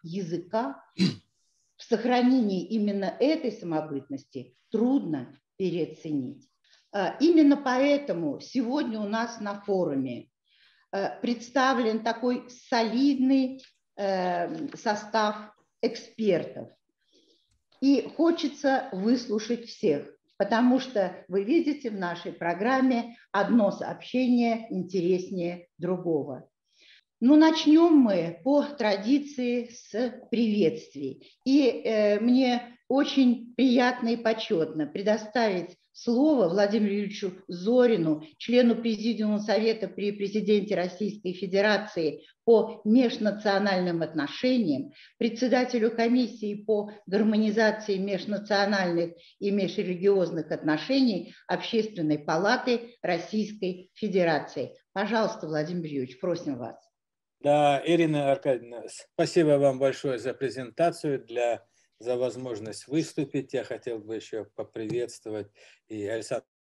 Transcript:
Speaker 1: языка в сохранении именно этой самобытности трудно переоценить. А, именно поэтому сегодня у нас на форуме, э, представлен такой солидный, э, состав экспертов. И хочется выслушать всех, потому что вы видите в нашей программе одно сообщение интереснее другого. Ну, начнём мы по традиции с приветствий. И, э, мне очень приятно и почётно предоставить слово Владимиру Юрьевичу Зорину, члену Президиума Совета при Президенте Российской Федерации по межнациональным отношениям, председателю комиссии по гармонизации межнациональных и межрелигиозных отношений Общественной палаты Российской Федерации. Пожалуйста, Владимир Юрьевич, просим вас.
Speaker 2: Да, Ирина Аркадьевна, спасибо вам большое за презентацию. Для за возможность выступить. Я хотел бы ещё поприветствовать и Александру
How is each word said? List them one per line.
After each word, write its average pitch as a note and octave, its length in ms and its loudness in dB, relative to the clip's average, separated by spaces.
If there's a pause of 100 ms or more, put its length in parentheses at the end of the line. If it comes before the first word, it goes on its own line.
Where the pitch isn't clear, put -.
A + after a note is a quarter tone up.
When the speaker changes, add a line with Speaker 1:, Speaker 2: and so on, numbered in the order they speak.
Speaker 1:
языка F3+ 800 -6 (920)
в - 80 -20
сохранении A#3+ 840 2
именно G3+ 540 -2
этой C#4 320 0
самобытности D3 1040 -8 (120)
трудно G#3+ 680 -2 (180)
переоценить. D#3 920 -6 (420)
А, F#3+ 300 -4
именно D4+ 360 6
поэтому B3+ 840 0
сегодня A#3+ 580 -4
у G#3 80 -6
нас A3+ 320 -6
на G3+ 220 -8
форуме, D3 680 -4 (640)
э, G3 300 -6
представлен A#3+ 840 0
такой A#3 480 -4 (180)
солидный, C4 920 2 (340)
э, F3+ 800 -4
состав G#3 600 -2 (440)
экспертов. - 880 -2 (1120)
И C4+ 360 4
хочется E4 760 0
выслушать A3 760 -2
всех, - 460 -2 (240)
потому B3 440 2
что F#3 480 -4
вы G3 160 -2
видите C#4 460 0
в G#3+ 40 -8
нашей F3 380 -8
программе A#3 840 0 (140)
одно A3 400 4
сообщение A#3 1000 0
интереснее F3+ 1000 -2 (100)
другого. D#3+ 720 -4 (720)
Ну, B3+ 140 8
начнём D#4+ 640 8
мы F#3 480 2
по C#4+ 180 4
традиции A#3+ 1080 0
с - 480 -6 (100)
приветствий. F#3+ 1120 -2
И, C4+ 220 6
э, G#3 540 2
мне B3 640 2
очень C4 720 2
приятно B3 540 4
и A#3+ 60 0
почётно F#3 680 -2
предоставить G#3 920 -2 (160)
слово A#3+ 560 2
Владимиру G3+ 440 2
Юрьевичу G3+ 400 -4 (160)
Зорину, F#3 720 2 (140)
члену A#3+ 400 4
Президиума G#3+ 640 -2
Совета G#3+ 480 0
при G3+ 240 -4
Президенте G3+ 640 0
Российской F#3 560 -4
Федерации G3 880 -2 (220)
по - 400 4
межнациональным G3+ 1200 2
отношениям, E3 880 -2 (260)
председателю A#3+ 720 0
комиссии A3+ 640 0
по G#3 380 -2 (140)
гармонизации G#3+ 920 2
межнациональных F#3+ 1160 -2 (260)
и G3+ 100 -2
межрелигиозных F#3 1040 0
отношений F3+ 800 0 (140)
Общественной F3+ 720 -2
палаты A3+ 840 -2
Российской F#3 920 -4
Федерации. E3 840 -2 (160)
Пожалуйста, G3+ 560 -4
Владимир D#3+ 380 -4
Юрьевич, C3+ 340 -8
просим E3 380 -4
вас. A2+ 180 -10 (640)
Speaker 2:
Да, C#3+ 460 4
Ирина D#3 460 2
Аркадьевна, A#2+ 560 -4
спасибо D#3 680 2
вам C#3 200 2
большое C3 400 -2
за A#2+ 160 -6
презентацию. C3 920 -4
Для A#2 400 -4 (340)
за A#2+ 180 -4
возможность A#2+ 680 -8
выступить. C#3+ 680 -4
Я B2 120 -4
хотел A#2 340 -8
бы G#2+ 180 -10
ещё G#2 380 -10
поприветствовать A2 960 -8 (380)
и G#2+ 180 -8
Александру A2+ 400 -6 (200)